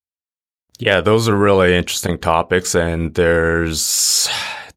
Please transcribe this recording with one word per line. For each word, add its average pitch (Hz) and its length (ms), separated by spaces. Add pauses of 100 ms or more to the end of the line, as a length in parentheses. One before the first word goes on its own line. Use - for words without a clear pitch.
(800)
Yeah, 101 180
those 110 300
are 101 80
really 95 400
interesting 87 400
topics, 85 560
and 82 400
there's, 82 1120 (500)